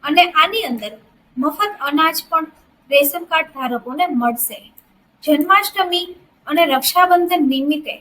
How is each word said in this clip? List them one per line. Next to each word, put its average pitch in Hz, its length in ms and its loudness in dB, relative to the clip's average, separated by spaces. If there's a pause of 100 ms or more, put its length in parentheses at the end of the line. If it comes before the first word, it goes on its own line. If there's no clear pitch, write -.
અને 302 200 2
આની 349 400 0
અંદર 214 280 -8 (440)
મફત 302 360 -4 (100)
અનાજ 311 420 0
પણ 320 260 -2 (400)
રેશન 285 340 2
કાર્ડ 320 300 -4
ધારકોને 254 540 -4
મળશે. 240 500 -2 (680)
જન્માષ્ટમી 359 840 0 (400)
અને 302 180 0
રક્ષાબંધન 349 840 2
નિમિત્તે 277 520 -2